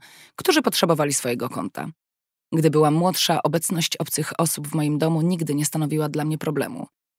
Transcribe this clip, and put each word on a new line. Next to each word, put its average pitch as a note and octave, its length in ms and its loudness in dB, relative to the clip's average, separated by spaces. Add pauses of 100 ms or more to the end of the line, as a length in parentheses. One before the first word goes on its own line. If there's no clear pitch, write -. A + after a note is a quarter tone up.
(360)
którzy D#4 260 2
potrzebowali D3+ 520 2
swojego A#2+ 340 -4
kąta. - 400 -8 (640)
Gdy D#3+ 180 4
byłam D3+ 240 4
młodsza, E3+ 480 2
obecność E3 540 -2
obcych - 420 -4
osób D#3 300 -2
w D3 60 -6
moim D3+ 240 0
domu D#3+ 240 2
nigdy E3 320 0
nie D3 100 0
stanowiła D3+ 440 -2
dla D3 160 -2
mnie D#3 140 -2
problemu. C#3 480 -4 (320)